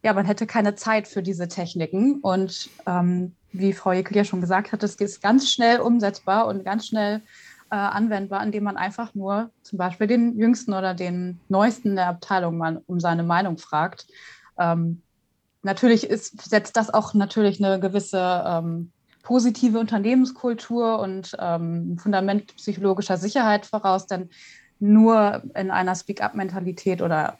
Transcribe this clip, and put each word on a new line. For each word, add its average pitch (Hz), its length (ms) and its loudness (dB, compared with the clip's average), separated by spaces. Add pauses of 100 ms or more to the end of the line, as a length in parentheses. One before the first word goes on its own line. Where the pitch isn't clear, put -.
ja, 220 100 2
man 190 140 0
hätte 214 180 0
keine 208 300 0
Zeit 220 320 -2
für 196 160 -6
diese 175 240 -4
Techniken. 185 720 -2
Und, 190 500 -2 (160)
ähm, 180 480 0 (180)
wie 190 220 0
Frau 185 200 -2
Jekyll 185 240 0
ja 202 80 4
schon 190 160 -4
gesagt 185 320 0
hat, 208 100 -4
es 202 100 -4
ist 202 300 -6
ganz 262 260 4
schnell 240 300 4
umsetzbar 220 680 0
und 196 180 -6
ganz 202 220 -6
schnell, 214 380 -2 (460)
äh, 220 60 -4
anwendbar, 202 680 -2
indem 208 200 -2
man 202 140 -4
einfach 202 360 -8
nur 202 360 -4 (120)
zum - 160 -12
Beispiel 180 300 -2
den 233 300 2
Jüngsten 226 360 2
oder 190 200 -2
den 180 560 -6
Neuesten 202 480 2
der 180 100 2
Abteilung 175 500 -2
mal 165 300 -4
um 175 140 -2
seine 170 220 0
Meinung 170 340 0
fragt. - 500 -4 (500)
Ähm, 170 440 0 (640)
natürlich 226 460 4
ist, - 400 -6
setzt 214 280 0
das 220 160 0
auch 214 200 0
natürlich 202 480 2
eine 190 200 2
gewisse, 185 680 0
ähm, 165 440 -4 (300)
positive 240 580 2
Unternehmenskultur 233 1200 0
und, 190 400 -8
ähm, 170 560 -4
ein 170 40 -10
Fundament 196 560 0
psychologischer 196 640 -2
Sicherheit 208 480 0
voraus, 190 420 -2
denn 180 220 -6 (500)
nur 214 640 6 (100)
in 190 160 -4
einer 185 260 0
Speak-up-Mentalität 185 1040 -4
oder 160 380 0